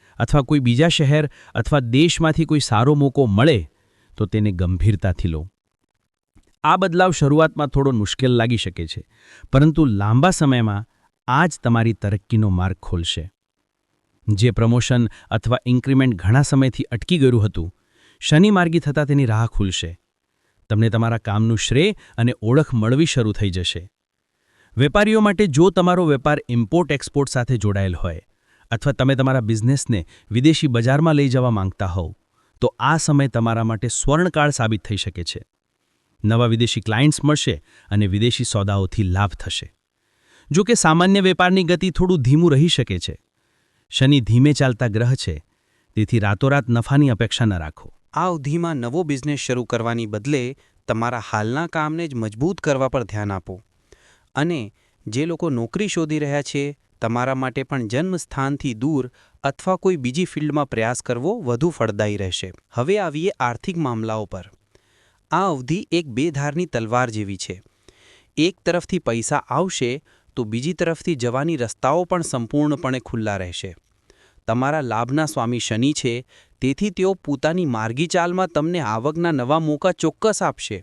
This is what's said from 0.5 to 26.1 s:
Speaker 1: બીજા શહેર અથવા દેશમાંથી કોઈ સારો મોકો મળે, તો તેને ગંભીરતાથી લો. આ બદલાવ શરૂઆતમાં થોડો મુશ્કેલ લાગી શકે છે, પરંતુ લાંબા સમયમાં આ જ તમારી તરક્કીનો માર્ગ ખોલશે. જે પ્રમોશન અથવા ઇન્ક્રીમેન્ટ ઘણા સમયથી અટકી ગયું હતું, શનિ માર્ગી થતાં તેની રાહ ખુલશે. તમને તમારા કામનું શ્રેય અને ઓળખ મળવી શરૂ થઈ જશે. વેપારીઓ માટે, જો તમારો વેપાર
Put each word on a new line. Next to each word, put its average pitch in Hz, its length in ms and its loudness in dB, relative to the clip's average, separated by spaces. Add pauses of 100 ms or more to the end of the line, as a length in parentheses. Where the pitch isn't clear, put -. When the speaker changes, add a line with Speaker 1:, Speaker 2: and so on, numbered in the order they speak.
Speaker 1:
બીજા 123 280 4
શહેર 151 360 2 (300)
અથવા 139 340 0
દેશમાંથી 156 560 2
કોઈ 151 160 0
સારો 123 340 2
મોકો 143 320 2
મળે, 113 320 4 (540)
તો - 140 -6
તેને 107 260 0
ગંભીરતાથી 90 760 0
લો. 78 140 -4 (1200)
આ 160 120 4
બદલાવ 185 360 2
શરૂઆતમાં 147 600 2
થોડો 139 180 2
મુશ્કેલ 123 440 0
લાગી 117 220 2
શકે 90 280 -8
છે, - 160 -12 (460)
પરંતુ 151 440 4
લાંબા 110 380 4
સમયમાં 117 560 0 (420)
આ 143 180 2
જ - 160 -6
તમારી 117 320 2
તરક્કીનો 107 560 -2
માર્ગ 92 300 0
ખોલશે. 82 440 -6 (1000)
જે 107 240 2
પ્રમોશન 117 580 2 (220)
અથવા 113 360 -2
ઇન્ક્રીમેન્ટ 127 480 2
ઘણા 101 280 2
સમયથી 135 480 0
અટકી 156 280 -2
ગયું 123 260 4
હતું, 87 280 -4 (480)
શનિ 180 300 6
માર્ગી 170 300 2
થતાં 143 260 -2
તેની 143 200 2
રાહ 110 200 0
ખુલશે. 92 440 -4 (800)
તમને 110 200 4
તમારા 113 280 0
કામનું 110 400 0
શ્રેય 175 380 0 (200)
અને 117 160 2 (100)
ઓળખ 131 320 2
મળવી 123 320 2
શરૂ 110 260 0
થઈ 101 180 -2
જશે. 87 320 -6 (960)
વેપારીઓ 208 440 4
માટે, 208 260 2
જો 160 240 4
તમારો 180 360 2
વેપાર 147 320 2 (100)